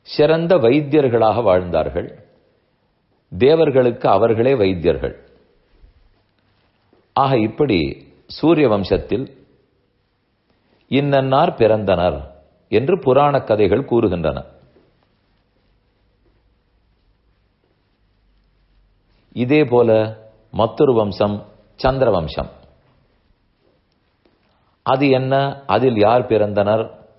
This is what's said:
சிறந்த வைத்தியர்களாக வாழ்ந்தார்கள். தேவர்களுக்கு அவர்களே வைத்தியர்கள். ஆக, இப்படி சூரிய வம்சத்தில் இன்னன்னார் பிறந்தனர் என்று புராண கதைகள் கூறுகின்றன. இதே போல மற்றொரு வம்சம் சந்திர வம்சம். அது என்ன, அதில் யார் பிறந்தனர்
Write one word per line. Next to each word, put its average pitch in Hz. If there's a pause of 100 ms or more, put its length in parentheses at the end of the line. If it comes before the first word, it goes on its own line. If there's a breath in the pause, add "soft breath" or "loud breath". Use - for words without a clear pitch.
சிறந்த 165
வைத்தியர்களாக 123
வாழ்ந்தார்கள். 87 (1120)
தேவர்களுக்கு 131
அவர்களே 113
வைத்தியர்கள். 85 (1900)
ஆக, 135
இப்படி 107 (180)
சூரிய 151
வம்சத்தில் 101 (1500)
இன்னன்னார் 139
பிறந்தனர் 98 (360)
என்று 143
புராண 139
கதைகள் 107
கூறுகின்றன. 90 (4000)
இதே 131
போல 110 (340)
மற்றொரு 113
வம்சம் 104 (300)
சந்திர 131
வம்சம். 78 (2250)
அது 135
என்ன, 135
அதில் 117
யார் 113
பிறந்தனர் 104 (220)